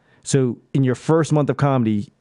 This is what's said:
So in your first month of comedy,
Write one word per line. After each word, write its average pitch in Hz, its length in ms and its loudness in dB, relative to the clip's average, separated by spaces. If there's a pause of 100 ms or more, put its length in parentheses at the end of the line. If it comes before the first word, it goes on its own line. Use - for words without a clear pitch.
(240)
So 131 340 0 (160)
in 139 100 2
your 127 120 0
first 156 360 0
month 147 200 0
of 127 60 -4
comedy, 120 640 0